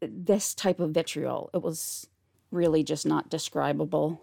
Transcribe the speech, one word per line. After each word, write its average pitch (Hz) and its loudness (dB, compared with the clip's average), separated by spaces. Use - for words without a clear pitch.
this 190 0
type 185 2
of 151 0
vitriol. 147 -2
It 175 0
was - -6
really 160 4
just 151 -4
not 156 0
describable. 151 0